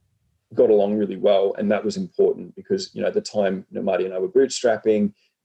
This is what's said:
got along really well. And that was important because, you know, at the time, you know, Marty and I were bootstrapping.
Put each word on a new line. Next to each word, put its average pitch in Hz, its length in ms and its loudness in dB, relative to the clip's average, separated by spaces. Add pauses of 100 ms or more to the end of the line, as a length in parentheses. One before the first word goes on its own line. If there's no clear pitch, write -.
(540)
got 123 160 4
along 104 280 4
really 95 200 -4
well. 98 400 2
And 104 140 -2
that 101 120 -2
was 104 140 -4
important 92 580 -2
because, 98 380 -6
you 104 80 -8
know, 95 60 -2
at 90 60 -4
the 104 80 -2
time, 98 480 -4
you 101 60 -12
know, 101 60 -8
Marty 95 240 -2
and 95 80 -8
I 92 60 -6
were 92 100 -4
bootstrapping. 110 840 0 (320)